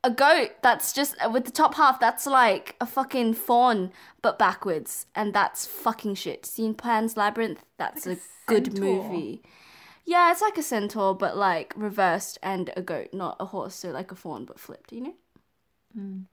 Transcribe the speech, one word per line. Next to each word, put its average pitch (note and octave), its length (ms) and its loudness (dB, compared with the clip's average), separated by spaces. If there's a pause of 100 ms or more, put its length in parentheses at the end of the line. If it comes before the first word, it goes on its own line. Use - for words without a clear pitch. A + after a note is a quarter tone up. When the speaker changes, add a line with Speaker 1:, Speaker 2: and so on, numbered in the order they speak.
Speaker 1:
a B3+ 80 2
goat, C#4 400 4 (100)
that's - 320 2
just, C#4 220 0 (160)
with A#3+ 140 0
the - 60 -10
top - 240 4
half, C#4 240 6
that's A#3 280 2
like - 520 4
a A#3+ 60 -2
fucking B3+ 480 0
fawn, A3+ 580 2 (300)
but - 180 2
backwards. F#3+ 760 0
And G#3 180 -2
that's - 320 0
fucking A3 500 -4
shit. - 300 -8
Seen A3 300 -4
Pan's A3+ 420 -2
Labyrinth? G#3 460 0 (140)
That's - 280 -6
Speaker 2:
Like F3+ 120 -4
Speaker 1:
a - 40 -14
Speaker 2:
a - 320 -4
Speaker 1:
good A3+ 120 4 (120)
Speaker 2:
centaur. F#3+ 320 0
Speaker 1:
movie. D#3+ 320 -6 (640)
Yeah, F4 260 6
it's F4 100 0
like G#4 160 0
a D#4 60 -4
centaur, G#3 520 0
but, F#3+ 200 -2
like, F3+ 400 0
reversed G3 680 0
and F#3 360 -4
a F#3 40 -8
goat, F3+ 300 -8
not F3+ 280 -6
a - 80 -6
horse. F#3+ 280 -10
So, F3+ 160 -12
like, D3 200 -10
a F#3 40 -16
fawn, C#3 300 -12
but - 140 -20
flipped, - 320 -20
you A3+ 100 -12
know? D4 120 -10 (840)
Speaker 2:
Mm. F#3+ 360 -12